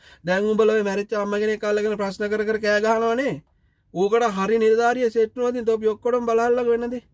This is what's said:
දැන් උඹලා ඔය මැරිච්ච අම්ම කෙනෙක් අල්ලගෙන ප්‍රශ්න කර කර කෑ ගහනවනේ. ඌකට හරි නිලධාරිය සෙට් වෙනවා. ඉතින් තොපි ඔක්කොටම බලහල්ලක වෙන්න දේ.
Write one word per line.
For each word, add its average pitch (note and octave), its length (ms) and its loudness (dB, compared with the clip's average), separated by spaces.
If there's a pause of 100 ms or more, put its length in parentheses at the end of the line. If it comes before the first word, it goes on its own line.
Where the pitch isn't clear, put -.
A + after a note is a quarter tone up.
(240)
දැන් F#3 200 0
උඹලා G#3+ 320 2
ඔය G#3+ 60 2
මැරිච්ච G3+ 300 -2
අම්ම G3+ 240 -2
කෙනෙක් G#3+ 280 -2
අල්ලගෙන G#3 360 0
ප්‍රශ්න G3 280 -4
කර G#3+ 160 -2
කර A3 140 -2
කෑ G#3 220 0
ගහනවනේ. A3+ 540 0 (600)
ඌකට G3+ 380 2
හරි G3 260 0
නිලධාරිය A#3 520 2
සෙට් A3 240 0
වෙනවා. B3 180 -2
ඉතින් B3 120 -6
තොපි A3 220 0
ඔක්කොටම A#3+ 400 -2
බලහල්ලක A#3+ 420 0
වෙන්න A#3+ 220 0
දේ. A#3+ 240 -10